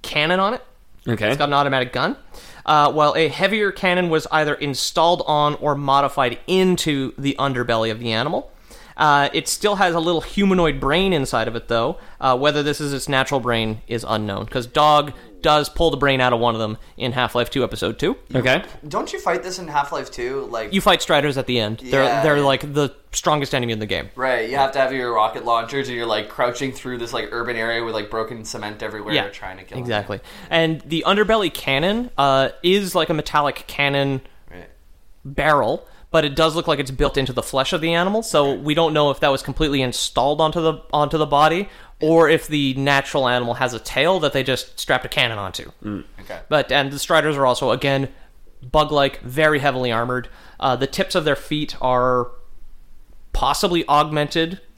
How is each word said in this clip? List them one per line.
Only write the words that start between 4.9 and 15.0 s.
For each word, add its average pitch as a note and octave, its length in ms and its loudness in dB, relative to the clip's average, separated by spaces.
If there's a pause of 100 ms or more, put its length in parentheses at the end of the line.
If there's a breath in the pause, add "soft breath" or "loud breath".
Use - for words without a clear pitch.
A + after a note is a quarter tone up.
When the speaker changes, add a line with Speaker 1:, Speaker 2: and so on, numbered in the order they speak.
Speaker 1:
on D3 300 2
or C#3+ 200 0
modified C#3 720 0
into E3+ 720 2
the C#3 220 -2
underbelly A#2+ 520 0
of A2 80 -6
the A#2 120 -4
animal. D3+ 400 -2 (460 loud breath)
Uh, C#3+ 340 4
it D#3+ 160 -4
still G#3 280 0
has F#3 180 2
a E3+ 60 0
little E3 220 0
humanoid F3+ 580 2
brain F3 340 2
inside B2+ 340 0
of A#2 80 -6
it, A#2 120 -8
though. A#2 300 0 (220 loud breath)
Uh, C3 160 4
whether D3 280 2
this D3 180 -2
is C#3+ 100 -4
its C3+ 160 -6
natural C3+ 320 2
brain A2+ 480 -2
is A2+ 220 -4
unknown, G#2 380 -2
'cause B2 180 -4
Dog D3 480 2 (300 loud breath)